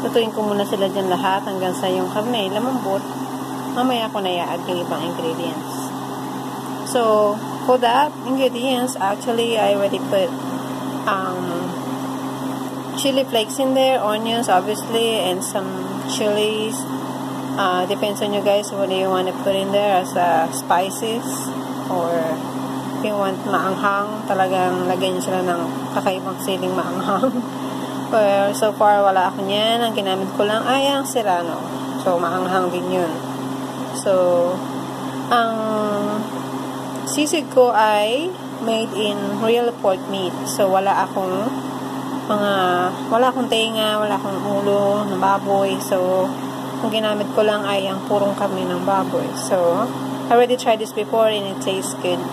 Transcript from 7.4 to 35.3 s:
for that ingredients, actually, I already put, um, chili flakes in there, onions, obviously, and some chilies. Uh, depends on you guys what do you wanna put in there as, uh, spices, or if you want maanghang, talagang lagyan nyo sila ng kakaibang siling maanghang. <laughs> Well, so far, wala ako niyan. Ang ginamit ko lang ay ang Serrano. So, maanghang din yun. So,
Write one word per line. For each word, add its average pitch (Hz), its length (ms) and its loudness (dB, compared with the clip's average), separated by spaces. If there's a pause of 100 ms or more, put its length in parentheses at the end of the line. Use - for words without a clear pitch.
for 254 160 6
that 254 320 4 (160)
ingredients, 254 720 0
actually, 233 560 0
I 202 160 4
already 202 300 0 (100)
put, 190 160 4 (800)
um, 180 640 -2 (1300)
chili 269 240 2
flakes 226 320 -2
in 262 160 0
there, 262 300 4
onions, 220 500 0
obviously, 214 720 0
and 185 160 0
some - 600 -6 (100)
chilies. 214 640 0 (800)
Uh, 180 300 2
depends 202 320 -2
on 208 160 -2
you 196 80 0
guys 202 320 2
what 196 160 0
do 190 80 0
you 190 80 2
wanna 185 240 0 (160)
put 196 80 2
in 196 160 0
there 202 340 4
as, - 140 -6
uh, 165 340 4
spices, 196 720 0 (600)
or 170 240 0 (880)
if 247 80 -2
you 208 100 0
want 190 320 0
maanghang, 202 800 0
talagang 185 560 2
lagyan 180 320 0
nyo 180 60 -2
sila 185 180 0
ng 175 220 0 (340)
kakaibang 185 480 -2
siling 185 320 -2
maanghang. 180 640 0
<laughs> - 240 -8 (500)
Well, 202 400 4
so 214 160 2
far, 208 320 6
wala 190 240 4
ako 196 160 -2
niyan. 214 400 2
Ang 226 160 0
ginamit 190 400 0
ko 208 80 4
lang 214 160 2
ay 269 240 2
ang 277 160 2
Serrano. 185 560 0 (460)
So, 185 100 2
maanghang 180 560 0
din 180 320 0
yun. 165 80 0 (880)
So, 180 560 4 (800)